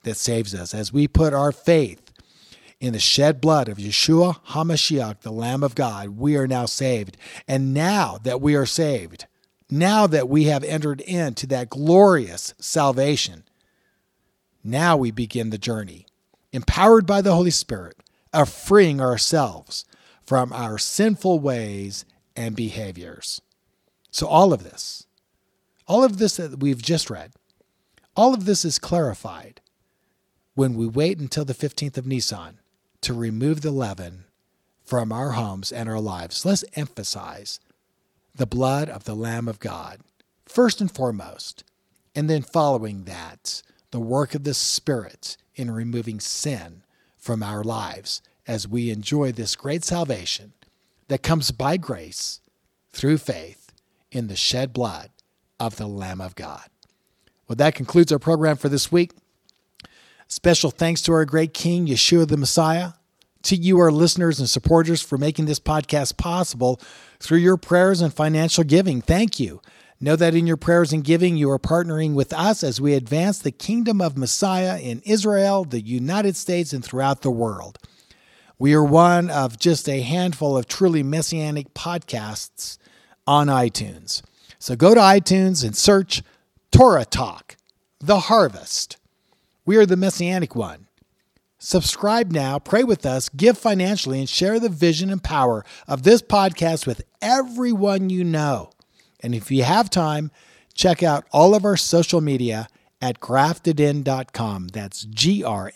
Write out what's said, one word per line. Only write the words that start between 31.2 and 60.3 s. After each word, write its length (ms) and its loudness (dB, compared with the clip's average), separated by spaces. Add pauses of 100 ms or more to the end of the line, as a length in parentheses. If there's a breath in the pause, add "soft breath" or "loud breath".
the 100 -8
fifteenth 420 -8
of 100 -10
Nisan 520 -8 (420)
to 140 -6
remove 480 -4
the 100 -4
leaven 520 -8 (600)
from 280 -4
our 180 -6
homes 420 -6
and 160 -8
our 100 -6
lives. 460 -8
Let's 200 0 (120)
emphasize 840 -12 (760)
the 120 -4
blood 420 -2
of 160 -16
the 100 -10
Lamb 340 -8
of 100 -10
God, 420 -14 (460)
first 340 0
and 100 -2
foremost, 720 -10 (500)
and 160 -2
then 120 0
following 640 -2
that, 580 -14 (280)
the 100 -8
work 340 -4
of 100 -8
the 100 -4
Spirit 840 -6 (200)
in 140 -8
removing 500 -8
sin 640 -10 (320)
from 260 -6
our 220 -8
lives 580 -10 (240)
as 220 -8
we 220 -4
enjoy 420 -4
this 240 -8
great 280 -8
salvation 680 -6 (560)
that 140 -4
comes 280 -2
by 260 -2
grace 640 -10 (520)
through 260 0
faith 540 -12 (400)
in 160 -8
the 80 -10
shed 360 -2
blood 380 -6 (480)
of 180 -6
the 100 -10
Lamb 340 -10
of 140 -14
God. 340 -18 (800)
Well, 80 -6
that 180 4
concludes 380 4
our 60 0
program 380 2
for 120 -2
this 220 -2
week. 220 2 (1120 soft breath)
Special 440 2